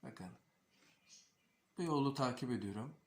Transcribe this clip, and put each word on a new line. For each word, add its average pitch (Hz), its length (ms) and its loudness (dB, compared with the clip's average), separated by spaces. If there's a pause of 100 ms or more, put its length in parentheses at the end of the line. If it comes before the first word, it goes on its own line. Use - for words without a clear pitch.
Bakın. 92 260 -12 (1500)
Bu 180 60 0
yolu 143 300 4
takip 127 380 0
ediyorum. 107 440 -2 (120)